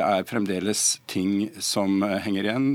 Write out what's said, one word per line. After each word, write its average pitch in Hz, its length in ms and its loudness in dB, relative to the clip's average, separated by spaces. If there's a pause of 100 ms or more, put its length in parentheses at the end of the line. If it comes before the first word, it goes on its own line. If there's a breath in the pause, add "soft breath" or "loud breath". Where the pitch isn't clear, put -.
er 95 240 2
fremdeles 101 800 0
ting 98 420 0 (160)
som, 98 380 2
eh, 98 160 0
henger 98 260 -2
igjen, 131 300 0